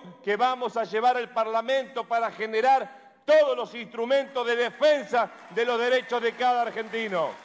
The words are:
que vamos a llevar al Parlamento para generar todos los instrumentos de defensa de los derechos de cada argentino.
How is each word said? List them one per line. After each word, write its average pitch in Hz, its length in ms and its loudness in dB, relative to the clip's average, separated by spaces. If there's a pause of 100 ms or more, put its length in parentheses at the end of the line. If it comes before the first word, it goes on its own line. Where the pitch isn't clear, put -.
(240)
que 202 120 -2
vamos 247 420 -2
a 226 60 -2
llevar 226 340 0
al 240 160 -6
Parlamento 233 720 -2
para 226 220 0
generar 220 720 0 (240)
todos 294 300 6
los 233 180 -8
instrumentos 240 720 -2
de 233 120 0
defensa 240 760 2 (200)
de 208 120 0
los 240 160 0
derechos 240 420 0
de 233 120 0
cada 247 300 2
argentino. 214 680 -4 (160)